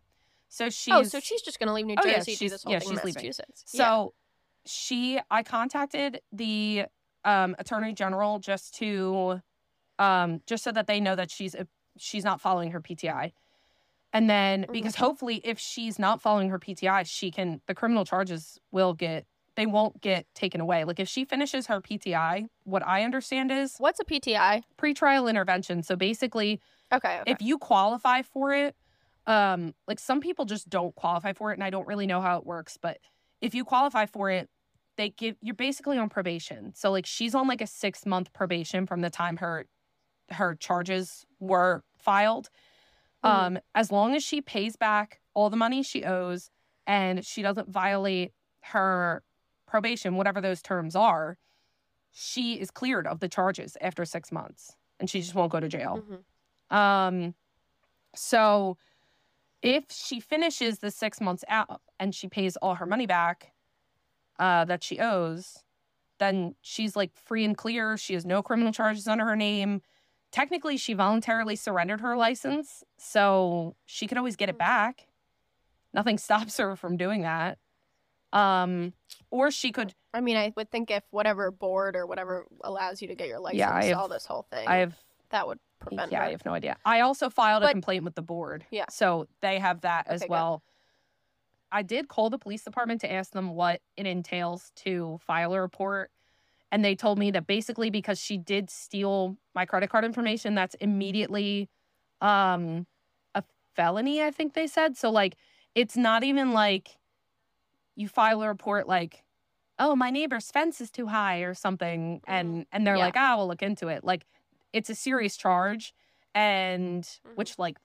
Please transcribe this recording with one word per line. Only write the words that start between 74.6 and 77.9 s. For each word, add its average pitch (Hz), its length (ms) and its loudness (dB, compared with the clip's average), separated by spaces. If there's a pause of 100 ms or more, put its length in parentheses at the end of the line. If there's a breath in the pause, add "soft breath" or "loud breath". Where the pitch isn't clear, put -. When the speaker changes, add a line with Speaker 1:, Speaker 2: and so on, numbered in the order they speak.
Speaker 1:
Nothing 214 260 0
<laughs> - 20 -10
stops 214 380 0
her 196 180 0
from 180 220 -4
doing 185 260 -2
that. 165 340 -2 (760)